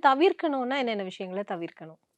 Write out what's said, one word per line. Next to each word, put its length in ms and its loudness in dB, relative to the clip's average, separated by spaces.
தவிர்க்கணும்னா 680 2
என்னென்ன 260 -2
விஷயங்களை 440 -8
தவிர்க்கணும்? 500 -10